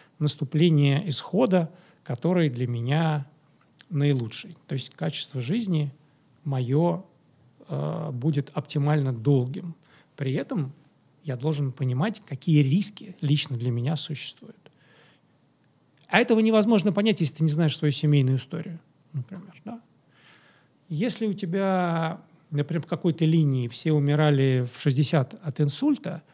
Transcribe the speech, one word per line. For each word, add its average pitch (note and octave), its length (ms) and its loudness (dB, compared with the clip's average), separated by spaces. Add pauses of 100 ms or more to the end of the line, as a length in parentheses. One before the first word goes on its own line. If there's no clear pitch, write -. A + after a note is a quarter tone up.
(200)
наступления D3 880 2
исхода, F3+ 640 0 (340)
который E3 460 0
для A#2+ 180 -4
меня C#3+ 580 -2 (640)
наилучший. C#3+ 680 -2 (120)
То C#3+ 60 -4
есть - 160 -8
качество - 500 -6
жизни D#3 520 -2 (520)
моё, D3 580 0 (640)
э, D3+ 440 -6
будет C#3 420 -2
оптимально C#3+ 580 0
долгим. C3+ 640 0 (420)
При C3 180 -4
этом F#3+ 380 -4 (520)
я B2+ 120 -6
должен C#3+ 360 -2
понимать, C3+ 520 -2
какие D3 380 2
риски F3+ 580 0
лично C#3 360 0
для A#2+ 140 -2
меня B2 260 -2
существуют. - 600 -10 (1500)
А F#3 100 4
этого A#3 220 4
невозможно G#3+ 520 4
понять, G#3 280 0
если D3+ 180 -2
ты D#3+ 60 0
не D#3 60 4
знаешь D3+ 260 2
свою D3 160 0
семейную C#3 460 2
историю, E3 400 -10 (340)
например, F3 520 -12
да? A3+ 160 -14 (1080)
Если G#3+ 380 -2
у G#3 60 -2
тебя, F3+ 880 -2 (300)
например, C#3+ 320 -2
по - 60 -14
какой-то E3 360 -2
линии D3 440 2
все D#3 240 -2
умирали C#3+ 800 4
в - 80 -18
шестьдесят C#3+ 600 2
от D#3 180 -6
инсульта, B3+ 640 0 (120)